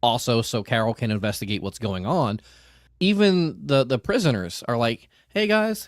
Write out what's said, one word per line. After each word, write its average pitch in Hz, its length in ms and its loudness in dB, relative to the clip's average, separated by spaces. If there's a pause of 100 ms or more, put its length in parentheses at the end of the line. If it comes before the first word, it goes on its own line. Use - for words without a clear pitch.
also 120 400 2
so 110 220 -2
Carol 113 300 0
can 113 180 -4
investigate 104 500 -2
what's 95 180 -8
going 95 260 -4
on, 123 340 0 (600)
even 190 640 2
the, 139 180 4
the 123 160 0
prisoners 131 680 0
are 117 100 0
like, 117 320 -2 (200)
Hey 214 180 -2
guys, 214 400 0